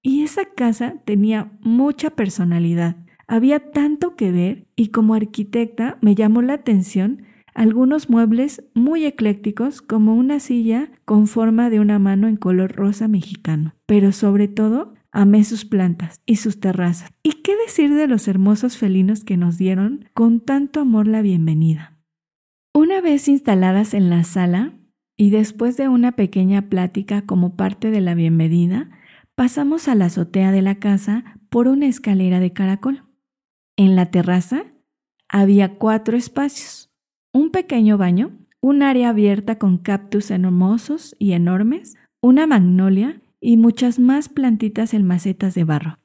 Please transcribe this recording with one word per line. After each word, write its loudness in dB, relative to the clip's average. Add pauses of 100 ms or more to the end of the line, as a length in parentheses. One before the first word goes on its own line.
Y 0
esa -4
casa -4
tenía -2
mucha 0
personalidad. -2 (220)
Había 0
tanto -2
que -2
ver -4
y 0
como 2
arquitecta -4
me 6
llamó 2
la 0
atención -2 (280)
algunos 0
muebles 0 (120)
muy 0
eclécticos -4
como 2
una 0
silla -2 (120)
con 2
forma 0
de 0
una 2
mano 2
en 0
color -2
rosa -2
mexicano. -4 (120)
Pero 4
sobre 0
todo, -2 (160)
amé 4
sus -4
plantas -2
y 2
sus -6
terrazas. -2 (140)
¿Y -4
qué 0 (120)
decir 0
de 0
los -2
hermosos 0
felinos 0
que -4
nos 0
dieron -2 (100)
con 2
tanto -4
amor 0
la 0
bienvenida? 0 (800)
Una 2
vez 0
instaladas 2
en 2
la 2
sala -2 (420)
y 4
después -2
de -2
una 2
pequeña 0
plática -4
como -2
parte -4
de 0
la -2
bienvenida, 0 (440)
pasamos -2
a 0
la 2
azotea -2
de 2
la 0
casa -4 (100)
por 0
una 0
escalera 0
de 0
caracol. -4 (720)
En 6
la 2
terraza -2 (600)
había 2
cuatro -2
espacios, -8 (400)
un 0
pequeño 2
baño, 0 (280)
un 2
área 2
abierta 0
con 2
cactus -4
hermosos -2
y 0
enormes, -2 (240)
una 4
magnolia 2 (180)
y 2
muchas 2
más 2
plantitas -2
en 2
macetas -2
de 0
barro. -4